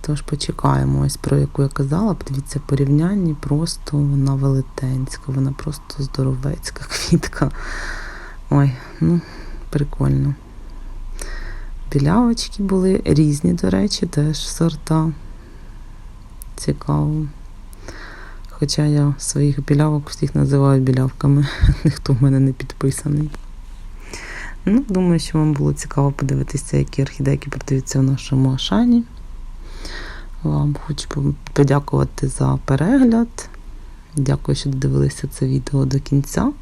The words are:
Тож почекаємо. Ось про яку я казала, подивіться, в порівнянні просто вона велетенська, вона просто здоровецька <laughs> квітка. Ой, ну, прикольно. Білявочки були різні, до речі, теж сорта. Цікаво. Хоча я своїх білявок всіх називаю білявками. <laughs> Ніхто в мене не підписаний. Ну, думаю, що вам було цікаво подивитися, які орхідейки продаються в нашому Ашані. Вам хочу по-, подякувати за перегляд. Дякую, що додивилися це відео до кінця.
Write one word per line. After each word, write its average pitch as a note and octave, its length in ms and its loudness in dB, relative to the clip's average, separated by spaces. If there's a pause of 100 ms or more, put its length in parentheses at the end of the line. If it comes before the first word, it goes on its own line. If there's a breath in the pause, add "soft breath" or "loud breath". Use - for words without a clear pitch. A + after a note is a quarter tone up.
Тож D3 200 -2
почекаємо. C#3 760 0
Ось C#3 180 0
про C#3 200 0
яку C#3+ 240 0
я C#3 60 4
казала, D#3 460 0
подивіться, C3+ 460 -6
в - 20 -4
порівнянні D3+ 720 2
просто D3 640 -2
вона C#3 380 2
велетенська, C3+ 920 -2
вона C3+ 240 0
просто - 520 -8
здоровецька C3 840 -4
<laughs> - 40 -16
квітка. - 640 0 (960 loud breath)
Ой, C#3+ 220 4 (300 loud breath)
ну, E3 200 4 (480 loud breath)
прикольно. C#3 680 0 (1600 loud breath)
Білявочки G3+ 720 2
були F#3+ 420 2
різні, D3+ 480 4
до F#3 160 0
речі, F#3+ 360 0
теж D3+ 420 0
сорта. D#3+ 640 0 (1400 loud breath)
Цікаво. D3 720 0 (1300 loud breath)
Хоча D3 260 0
я D3 320 4
своїх C#3+ 480 0
білявок D3 440 2
всіх - 260 -4
називаю C#3 460 6
білявками. C3+ 680 4 (180)
<laughs> - 180 6
Ніхто D3 300 2
в A#2+ 100 4
мене C3+ 160 6
не C3+ 140 4
підписаний. D3 760 -2 (1400 loud breath)
Ну, A#3 240 4
думаю, F3+ 300 4
що - 180 -2
вам D#3 160 4
було C#3+ 200 2
цікаво C#3+ 380 0
подивитися, C#3 680 -2
які C#3 260 0
орхідейки C#3 460 0
продаються C3+ 500 -2
в C3 40 6
нашому C3 500 2
Ашані. A#3 500 4 (1400 loud breath)
Вам D3 320 2 (100)
хочу - 240 -6
по-, C#3+ 240 0 (200)
подякувати C#3 760 2
за C3+ 380 2
перегляд. A#3 840 4 (680)
Дякую, C#3 400 2
що C#3+ 140 -4
додивилися C#3 580 0
це - 180 -4
відео C3+ 400 0
до C3+ 140 0
кінця. C#3+ 520 0 (100)